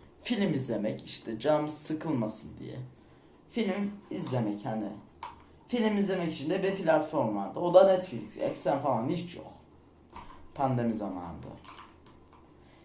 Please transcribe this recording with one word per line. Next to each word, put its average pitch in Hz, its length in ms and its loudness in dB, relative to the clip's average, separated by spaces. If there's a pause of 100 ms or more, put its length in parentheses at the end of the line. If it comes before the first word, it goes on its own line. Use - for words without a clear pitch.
(220)
Film 196 320 0
izlemek, 113 520 -2
işte - 340 -4
canımız 151 340 2
sıkılmasın 151 880 0
diye. 120 160 -12 (760)
Film 202 400 -2 (200)
izlemek 113 540 -2
hani. 110 240 -4 (800)
Film 214 300 2
izlemek 180 360 0
için 151 160 -4
de 185 140 0
bir 190 120 2
platform 151 600 2
vardı. 98 240 -4
O 170 140 4
da 185 100 12
Netflix, 180 540 2
Eksen 143 420 0
falan 131 300 0
hiç 175 260 -4
yok. - 160 -14 (1040)
Pandemi 123 380 2
zamanında. 90 540 -6 (1400)